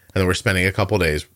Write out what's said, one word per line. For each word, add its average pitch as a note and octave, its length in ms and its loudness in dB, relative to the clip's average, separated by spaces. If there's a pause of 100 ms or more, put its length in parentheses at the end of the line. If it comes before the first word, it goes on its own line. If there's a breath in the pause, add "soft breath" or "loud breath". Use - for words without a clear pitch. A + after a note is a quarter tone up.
(140 soft breath)
then F#2+ 120 2
we're F2+ 80 2
spending F#2+ 320 0
a F#2+ 60 0
couple G#2 240 -2
of F2+ 60 2
days, D2+ 340 -2